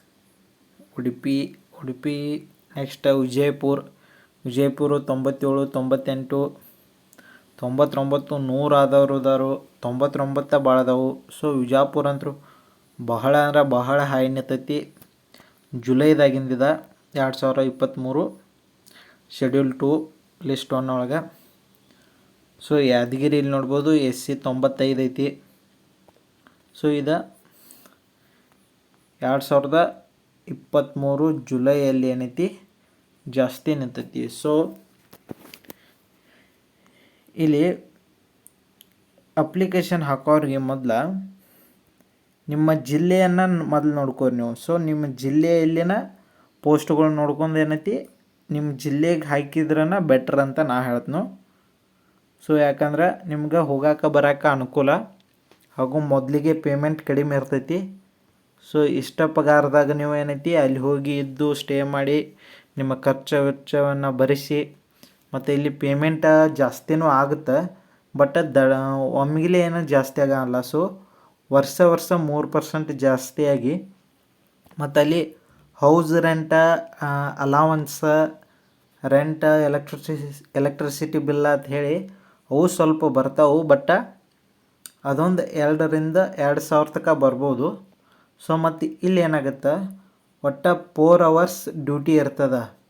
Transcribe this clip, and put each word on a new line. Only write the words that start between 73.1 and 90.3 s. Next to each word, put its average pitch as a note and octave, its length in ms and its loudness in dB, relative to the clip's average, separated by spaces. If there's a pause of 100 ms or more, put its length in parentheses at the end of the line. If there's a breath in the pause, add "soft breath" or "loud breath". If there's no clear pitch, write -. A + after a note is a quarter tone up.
ಮತ್ತು D3 200 0
ಅಲ್ಲಿ D#3 360 2 (380 soft breath)
ಹೌಸ್ D#3 400 4
ರೆಂಟ್, D#3+ 400 2 (480)
ಆ, D3 60 -4 (360)
ಅಲೌನ್ಸ್, D#3 880 2 (720 soft breath)
ರೆಂಟ್, D3 400 0
ಎಲೆಕ್ಟ್ರಿಸಿ-, D3 1120 -2
ಎಲೆಕ್ಟ್ರಿಸಿಟಿ C#3+ 640 -2
ಬಿಲ್ D3 280 0
ಅಂತ C#3+ 200 0
ಹೇಳಿ C#3+ 420 -4 (440 loud breath)
ಅವು D#3 160 4
ಸ್ವಲ್ಪ D#3 380 2
ಬರ್ತಾವು. C#3+ 580 2
But C#3+ 280 2 (1120)
ಅದೊಂದು E3 400 0
ಎರಡರಿಂದ D#3 760 0 (200)
ಎರಡು D3 240 0
ಸಾವಿರ D3+ 260 2
ತನಕ - 220 -2
ಬರ್ಬೋದು. C3+ 800 0 (600 soft breath)
So, D#3+ 100 0
ಮತ್ತು D#3+ 280 -2
ಇಲ್ಲಿ F3+ 360 0
ಏನಾಗುತ್ತೆ, D#3 800 -2 (420 soft breath)